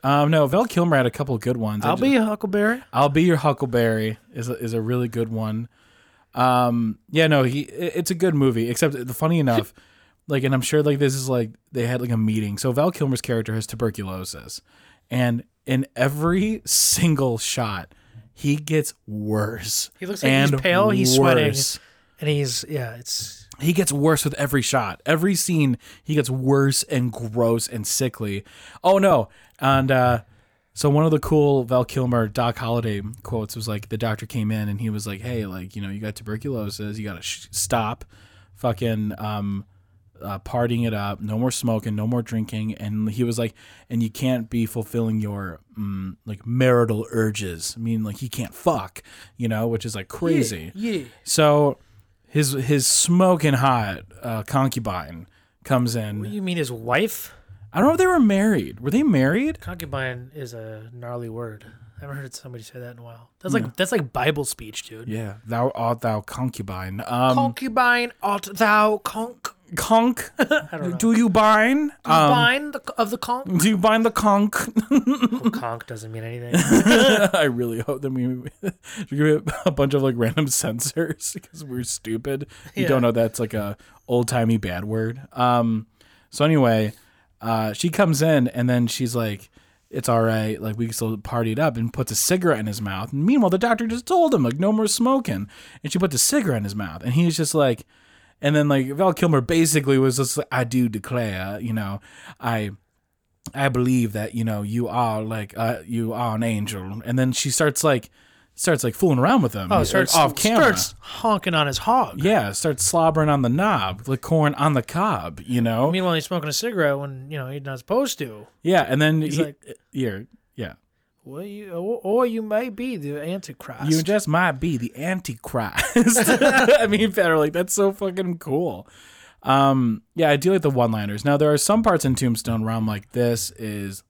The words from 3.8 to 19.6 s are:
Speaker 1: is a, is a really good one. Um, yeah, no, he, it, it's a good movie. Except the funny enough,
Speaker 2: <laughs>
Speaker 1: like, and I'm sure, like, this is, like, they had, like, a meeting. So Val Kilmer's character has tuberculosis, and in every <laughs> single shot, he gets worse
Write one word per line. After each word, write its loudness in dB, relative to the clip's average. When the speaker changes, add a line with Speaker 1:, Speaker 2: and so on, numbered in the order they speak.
Speaker 1:
is -8
a, -4
is -6
a -2
really -2
good -2
one. -4
Um, 2
yeah, 4
no, 4
he, 0
it, -6
it's -2
a 0
good 2
movie. 2
Except 0
the -8
funny 0
enough, 0
Speaker 2:
<laughs> -20
Speaker 1:
like, 0
and 2
I'm 2
sure, 2
like, 2
this 2
is, -6
like, 0
they -2
had, -2
like, -4
a 0
meeting. 0
So 0
Val 2
Kilmer's -2
character -4
has -4
tuberculosis, -8
and -2
in 0
every 0
<laughs> -16
single 2
shot, -6
he -2
gets -2
worse -4